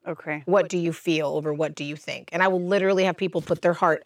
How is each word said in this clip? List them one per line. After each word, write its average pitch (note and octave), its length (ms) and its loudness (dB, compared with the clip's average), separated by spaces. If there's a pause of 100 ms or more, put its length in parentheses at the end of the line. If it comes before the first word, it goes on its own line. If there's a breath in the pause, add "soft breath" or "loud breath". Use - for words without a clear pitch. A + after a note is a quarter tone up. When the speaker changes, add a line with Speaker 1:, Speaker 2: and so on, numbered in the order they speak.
Speaker 1:
Okay. D#3 400 -8
Speaker 2:
What F#3 220 4
do F3+ 100 -2
you E3+ 140 0
feel D#3 360 -2
over D3+ 260 -2
what D3+ 220 -2
do D3 80 -10
you D3 100 -8
think? C#3 380 -12
And F3 100 2
I F#3+ 60 6
will F#3 120 2
literally F#3+ 440 2
have F3+ 120 0
people F3+ 240 -4
put D#3+ 220 -2
their F3 100 4
heart E3 340 2